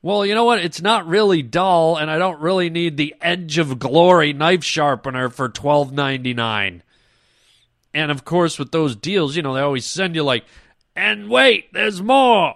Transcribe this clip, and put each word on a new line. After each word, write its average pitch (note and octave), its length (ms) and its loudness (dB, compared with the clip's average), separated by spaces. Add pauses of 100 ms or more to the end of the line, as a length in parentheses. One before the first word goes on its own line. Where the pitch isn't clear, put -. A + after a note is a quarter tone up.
Well, G3+ 240 -2
you G3+ 100 0
know A#3 100 2
what? A#3 160 2
It's E3+ 200 -6
not G3 280 -2
really F#3 340 2
dull, E3 540 2
and D3+ 120 -4
I D#3 100 -2
don't F3 220 -2
really F3 300 0
need E3 260 -2
the D3 240 -4
Edge E3+ 380 -4
of C3+ 220 -2
Glory D#3 520 4
knife D#3+ 300 0
sharpener C3 680 -2
for B2 200 -4
twelve C#3+ 440 0
ninety-nine. A#2+ 880 -4 (1080)
And, D3+ 200 -2
of C3+ 120 -6
course, E3+ 340 0
with C3+ 120 -6
those D#3 240 0
deals, D3+ 400 -2
you E3+ 80 -4
know, C3+ 120 -4
they C3+ 60 -2
always C#3 240 -2
send F3+ 300 -6
you, D#3+ 80 -2
like, B2+ 220 -2 (500)
"And G#3 340 -4
wait, B3 440 2
there's G3+ 280 -4
more. A#3 560 4